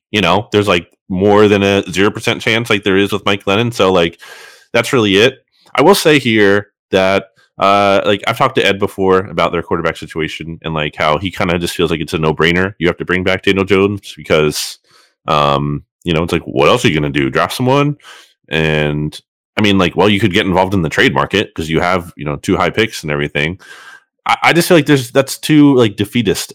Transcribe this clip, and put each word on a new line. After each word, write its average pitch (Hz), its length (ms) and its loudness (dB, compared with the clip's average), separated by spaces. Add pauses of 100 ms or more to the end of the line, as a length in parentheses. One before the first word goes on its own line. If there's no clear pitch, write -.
(120)
you 104 100 -2
know, 92 300 0
there's, 104 160 2
like, 90 220 0 (180)
more 101 400 4
than 101 160 4
a 98 280 2
zero 98 200 0
percent 110 300 -4
chance, 117 280 -2
like, 104 140 -2
there 95 140 2
is 101 160 0
with 98 120 -8
Mike 101 200 -2
Glennon. 113 280 0
So, 95 200 2
like, 85 260 0 (540)
that's 117 180 0
really 107 260 2
it. 113 220 2 (360)
I - 60 2
will 180 140 6
say 156 240 2
here 104 540 2 (180)
that, 95 360 2 (320)
uh, 98 460 2
like, 101 220 0
I've 117 120 -4
talked 131 160 0
to 117 100 0
Ed 98 140 0
before 95 400 0
about 85 340 -2
their 85 100 -2
quarterback 82 320 -6
situation 80 680 -10
and, 80 100 -8
like, 76 240 -6
how 76 220 0
he 90 120 -6
kinda 87 280 -2
just 85 160 -6
feels 85 160 0
like 80 100 -4
it's 76 120 -8
a 87 60 -4
no-brainer. 82 600 0
You 82 80 0
have 82 100 -2
to 78 80 -8
bring 92 180 -2
back 95 200 -2
Daniel 98 220 0
Jones 101 520 0
because, 78 600 -2 (480)
um, 71 580 0 (180)
you 87 80 -2
know, 80 120 0
it's 85 100 -4
like, 80 80 -2
what 69 280 0
else 120 140 2
are 113 60 2
you 78 60 -2
gonna 73 160 -2
do? 69 180 -2
Draft 82 240 -2
someone? 143 420 0 (540)
And, 76 680 -2 (380)
I - 40 -2
mean, 101 160 2
like, 87 180 0
well, 92 140 2
you 104 100 0
could 95 140 -2
get 98 140 0
involved 92 260 0
in 98 80 0
the 78 80 -2
trade 104 240 0
market 71 400 -2
'cause 80 160 -8
you 78 120 0
have, 87 360 -2
you 69 80 -12
know, 73 120 -4
two 85 200 -2
high 87 140 0
picks - 320 -4
and 76 80 -6
everything. 73 480 -4 (680)
I, 113 180 0
I 131 100 2
just 170 140 2
feel 180 100 4
like 143 100 2
there's, 135 240 0
that's 135 260 -2
too, 147 380 4
like, 113 220 2
defeatist 101 580 -4